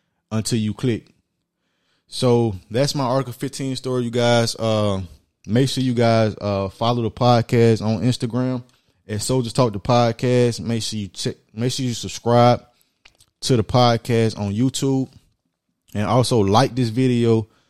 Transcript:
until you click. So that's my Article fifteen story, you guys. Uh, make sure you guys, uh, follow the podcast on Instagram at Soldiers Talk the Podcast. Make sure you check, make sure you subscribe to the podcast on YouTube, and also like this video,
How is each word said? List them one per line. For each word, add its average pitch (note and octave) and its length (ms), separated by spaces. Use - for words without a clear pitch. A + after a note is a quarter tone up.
until A2 300
you G#2+ 140
click. A2+ 340
So A#2+ 460
that's C3+ 240
my C#3 120
Article B2+ 260
fifteen C3 460
story, B2+ 260
you A#2 80
guys. A#2+ 460
Uh, G#2+ 440
make B2 240
sure C3 120
you B2+ 120
guys, A2+ 480
uh, G2 260
follow A#2+ 340
the A2 80
podcast A#2 720
on G#2+ 220
Instagram B2+ 580
at G#2 140
Soldiers B2+ 320
Talk B2 180
the G2 80
Podcast. A#2+ 800
Make A2+ 240
sure A2 160
you G2 80
check, - 300
make A#2+ 180
sure C3+ 140
you B2 80
subscribe A#2+ 680
to - 160
the A2 80
podcast A#2 720
on G2+ 160
YouTube, C3 560
and G#2 120
also A#2+ 340
like A2 360
this B2 140
video, A#2 580